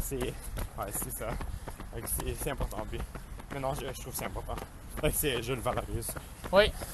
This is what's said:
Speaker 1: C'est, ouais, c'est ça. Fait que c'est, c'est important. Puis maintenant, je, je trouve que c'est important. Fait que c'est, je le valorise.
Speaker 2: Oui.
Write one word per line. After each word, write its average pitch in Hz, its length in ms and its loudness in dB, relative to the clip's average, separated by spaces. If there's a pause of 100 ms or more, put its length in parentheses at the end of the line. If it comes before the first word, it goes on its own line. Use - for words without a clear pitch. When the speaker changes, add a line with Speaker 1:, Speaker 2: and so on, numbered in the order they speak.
Speaker 1:
C'est, - 200 0
ouais, 113 720 -2
c'est 127 200 -2
ça. 110 140 -4 (680)
Fait 117 60 -2
que 117 80 -6
c'est, 127 340 0
c'est 151 80 0
important. 127 280 0 (120)
Puis - 100 -2 (520)
maintenant, 139 220 0
je, 139 180 -2
je - 80 -6
trouve 131 120 -8
que - 60 -2
c'est 120 80 -2
important. 101 300 -2 (440)
Fait 147 100 6
que 117 60 2
c'est, 123 260 4
je 117 100 0
le 123 80 0
valorise. 107 500 0 (420)
Speaker 2:
Oui. 208 200 10 (220)